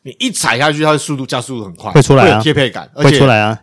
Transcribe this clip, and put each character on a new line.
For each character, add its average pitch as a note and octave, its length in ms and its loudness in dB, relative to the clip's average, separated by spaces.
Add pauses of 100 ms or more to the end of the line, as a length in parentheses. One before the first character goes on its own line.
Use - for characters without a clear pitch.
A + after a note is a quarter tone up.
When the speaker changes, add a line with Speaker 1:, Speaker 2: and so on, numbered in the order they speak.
Speaker 1:
你 C3+ 160 -18
一 B3+ 120 -6
踩 A#2 280 -4
下 D3 120 0
去， D3+ 120 -4
它 D#3 100 2
的 D3+ 60 0
速 D3 180 -8
度 C3 80 -8
加 B2+ 160 -6
速 A#2+ 240 -10
很 F#2 100 -16
快， G#2+ 180 -12
Speaker 2:
会 D3+ 100 6
出 D3 120 2
来 C3 100 4
啊。 - 20 4
Speaker 1:
会 A2+ 100 2
有 A2 60 0
贴 D3+ 100 0
背 C#3+ 160 0
感， F#2 260 -16
Speaker 2:
会 D3 180 2
出 C#3 120 4
来 A#2+ 160 4
啊。 G#2+ 100 0
Speaker 1:
而 A2+ 40 -4
且 A2 80 -14